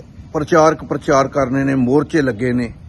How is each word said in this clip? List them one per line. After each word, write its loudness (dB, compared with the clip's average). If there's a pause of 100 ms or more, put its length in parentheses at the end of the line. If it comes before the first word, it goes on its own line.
(340)
ਪ੍ਰਚਾਰਕ 2
ਪ੍ਰਚਾਰ 0
ਕਰਨੇ -2
ਨੇ, 0
ਮੋਰਚੇ 0
ਲੱਗੇ -2
ਨੇ। -4 (160)